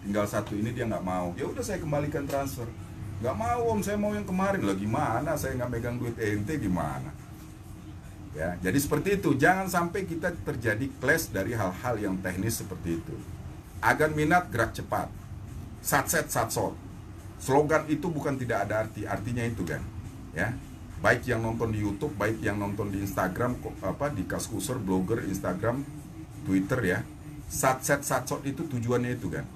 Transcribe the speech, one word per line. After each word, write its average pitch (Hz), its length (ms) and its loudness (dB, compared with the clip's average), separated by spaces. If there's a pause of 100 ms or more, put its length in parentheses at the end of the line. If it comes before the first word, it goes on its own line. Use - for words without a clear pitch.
Tinggal 104 240 2
satu 104 240 -2
ini 110 240 0
dia 120 80 -2
nggak 101 160 0
mau. 90 400 0
Ya 147 80 -2
udah 247 160 -4
saya 185 160 -2
kembalikan 147 480 0
transfer. 139 400 -2 (560)
"Nggak 127 160 2
mau 233 320 2
om, 214 80 4
saya 196 160 0
mau 208 160 2
yang 208 160 -2
kemarin." 190 400 2
"Lah 98 80 2
gimana? 131 640 0
Saya 131 240 0
nggak 120 80 -2
megang 120 240 -2
duit 120 240 -2
ente 104 400 0
gimana?" 73 560 0 (1200)
Ya, 82 240 -2
jadi 92 160 2
seperti 147 400 4
itu. 180 240 4
Jangan 185 320 6
sampai 175 320 2
kita 165 400 -2
terjadi 120 560 0
clash 156 320 2
dari - 240 0
hal-hal 110 480 0
yang 95 160 0
teknis 95 400 -2
seperti 87 400 -2
itu. - 160 -8 (640)
Agan 135 320 6
minat, 151 400 4
gerak - 240 2
cepat. - 320 -2 (720)
Satset, - 480 2
satsot. 110 480 0 (640)
Slogan 151 480 6
itu 156 240 2
bukan 143 240 0
tidak 113 320 0
ada 107 160 2
arti, 110 240 -6
artinya 117 400 0
itu 101 160 0
kan. 76 160 -2 (560)
Ya. 95 160 0 (500)
Baik 117 240 6
yang 113 160 2
nonton 113 320 0
di 107 80 0
YouTube, 101 320 -2
baik 110 320 0
yang 104 160 0
nonton 101 320 -2
di 98 80 0
Instagram, 98 560 0
ko-, - 240 -6
apa, 139 320 -2
di 92 80 -2
Kaskuser, 98 560 -2
blogger, 95 480 0
Instagram, 101 560 0 (640)
Twitter 95 400 4
ya. 92 140 4 (500)
Satset, 139 560 2
satsot 131 400 -2
itu 143 240 -2
tujuannya 123 480 2
itu 85 160 -4
kan. 71 80 -4 (140)